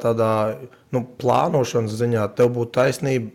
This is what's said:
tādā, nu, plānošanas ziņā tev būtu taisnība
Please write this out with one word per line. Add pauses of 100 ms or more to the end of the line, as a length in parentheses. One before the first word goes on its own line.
tādā, (600)
nu, (180)
plānošanas
ziņā (120)
tev
būtu
taisnība